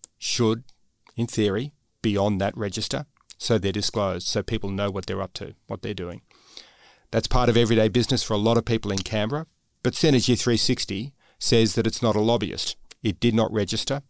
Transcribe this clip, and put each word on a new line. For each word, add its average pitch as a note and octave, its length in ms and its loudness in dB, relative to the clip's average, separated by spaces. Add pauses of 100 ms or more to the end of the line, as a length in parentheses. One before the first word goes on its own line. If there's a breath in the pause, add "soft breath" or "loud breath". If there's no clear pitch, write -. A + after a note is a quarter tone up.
(180)
should, A2+ 460 0 (520)
in A#2 120 -2
theory, G#2+ 440 0 (300)
be G#2 140 0
on G2+ 220 2
that G2 180 -2
register. A2+ 500 -6 (320)
So - 180 0
they're G2 140 0
disclosed, G2 560 -2
so - 160 -2
people G2+ 280 -4
know G2+ 200 -2
what G2 160 -6
they're G2 160 -4
up F#2+ 120 -10
to, - 200 -12 (140)
what G#2 140 -8
they're G#2 120 -6
doing. F2+ 280 -10 (920 loud breath)
That's A2+ 160 0
part B2 200 4
of A2+ 80 4
everyday A2 320 4
business A#2+ 360 0
for A2 100 -4
a G#2 40 0
lot A2+ 200 2
of A2+ 60 0
people A2 260 -2
in G2 80 -4
Canberra. A2 480 -4 (380)
But A#2+ 100 0
Synergy B2+ 440 4
three A#2+ 180 2
sixty A2+ 560 -2 (260 soft breath)
says A2+ 380 4
that A2+ 100 2
it's - 160 -2
not A2 140 2
a A2 40 2
lobbyist. A2 560 -2 (280)
It G2+ 160 -2
did A#2+ 140 4
not A2+ 180 2
register. A2 580 -2